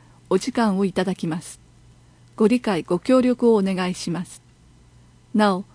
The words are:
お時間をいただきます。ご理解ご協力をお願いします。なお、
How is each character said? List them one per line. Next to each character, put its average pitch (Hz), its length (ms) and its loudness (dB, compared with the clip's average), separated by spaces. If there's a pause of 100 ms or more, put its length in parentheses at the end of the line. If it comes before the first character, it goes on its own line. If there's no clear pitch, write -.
(300)
お 185 80 2
時 240 160 -4
間 214 240 2
を 202 80 0
い 185 80 -4
た 208 100 -2
だ 185 120 -4
き - 120 -8
ま 165 140 -6
す。 - 180 -18 (760)
ご 220 100 2
理 240 140 2
解 185 220 -4
ご 180 160 -2
協 254 200 2
力 247 300 2
を 226 60 6
お 202 60 2
願 185 280 -2
い 185 60 -4
し - 160 -8
ま 170 120 -6
す。 - 180 -20 (920)
な 208 200 4
お、 190 200 -8